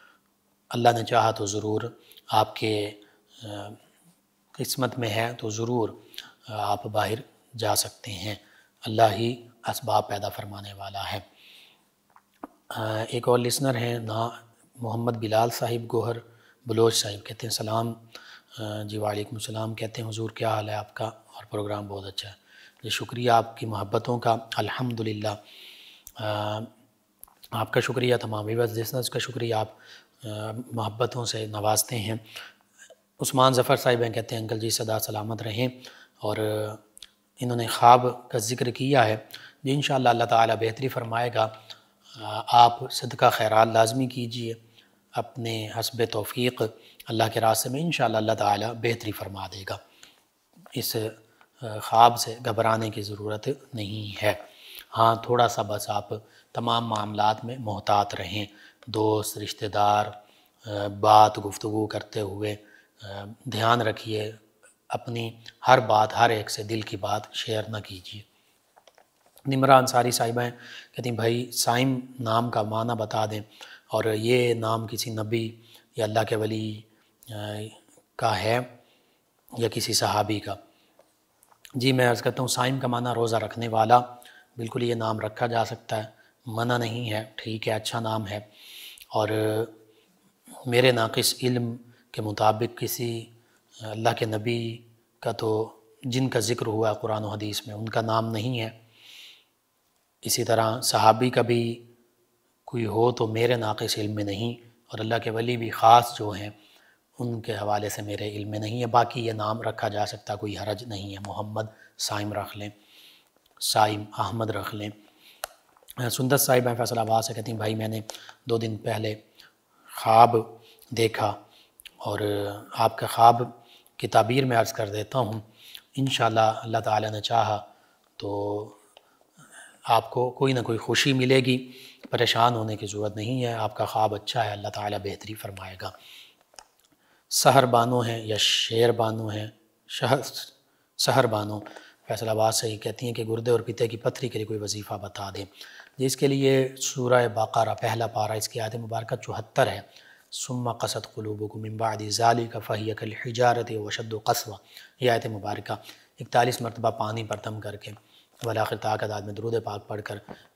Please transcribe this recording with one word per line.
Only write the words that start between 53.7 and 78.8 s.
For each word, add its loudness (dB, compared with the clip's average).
नहीं -8
है। 0
हाँ, 4
थोड़ा 4
सा -2
बस -6
आप -6
तमाम 0
मामलात 0
में -8
मोहतात 0
रहें, -6
दोस्त, 0
रिश्तेदार, 0
अ, -4
बात 8
गुफ्तगू -4
करते -8
हुए, -6
अ, -12
ध्यान 2
रखिए, -4
अपनी -6
हर 8
बात, 4
हर 6
एक -2
से -6
दिल -4
की -8
बात -6
शेयर -4
ना -8
कीजिए। -14
निमरा 8
अंसारी 4
साहिबा 0
हैं, -2
कहती -4
हैं, -2
"भाई, 0
साइम 2
नाम 2
का 2
माना -2
बता -2
दें, -4
और 0
ये 4
नाम 0
किसी -6
नबी -4
या 0
अल्लाह 2
के -2
वली, -4
अ, -10
का 2
है -2